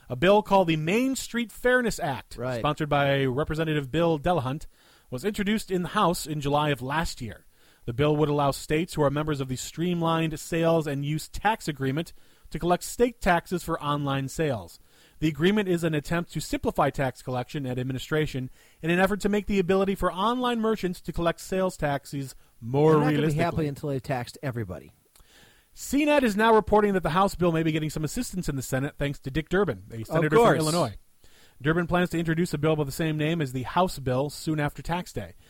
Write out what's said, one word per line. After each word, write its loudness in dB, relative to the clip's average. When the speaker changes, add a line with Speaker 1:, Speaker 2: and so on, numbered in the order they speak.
Speaker 1:
A -4
bill 6
called 4
the 2
Main 0
Street -6
Fairness 0
Act, -6
Speaker 2:
Right. -4
Speaker 1:
sponsored -2
by 4
Representative -2
Bill 2
Delahunt, -2
was -8
introduced 0
in 0
the -6
House 2
in -6
July 2
of -2
last -4
year. -12
The -4
bill 2
would 2
allow 2
states -2
who 0
are 4
members -2
of -6
the -2
Streamlined -2
Sales 2
and -4
Use -4
Tax -2
Agreement -4
to -8
collect 0
state -2
taxes 0
for -4
online -2
sales. -4
The 0
agreement 2
is 0
an 0
attempt -2
to -4
simplify 0
tax -4
collection -6
and -4
administration -2
in -2
an 2
effort 2
to 0
make 0
the 2
ability 2
for 0
online 0
merchants -2
to -8
collect 0
sales -2
taxes -4
more 4
Speaker 2:
I'm 6
not 4
gonna 4
be 2
Speaker 1:
realistically. 2
Speaker 2:
happy 0
until -6
they've -2
taxed -6
everybody. -8
Speaker 1:
C 0
net 4
is 2
now 6
reporting 4
that 2
the 0
House 2
bill 2
may 2
be 2
getting -2
some -4
assistance -4
in -4
the -4
Senate -4
thanks -4
to -10
Dick -4
Durbin, 0
a -10
Speaker 2:
Of -10
Speaker 1:
senator 0
from 8
Speaker 2:
course. 6
Speaker 1:
Illinois. 0
Durbin 0
plans 0
to -2
introduce 0
a -4
bill 2
by -2
the -6
same -2
name 0
as -4
the -4
House 0
bill -2
soon -4
after -4
tax -6
day. -10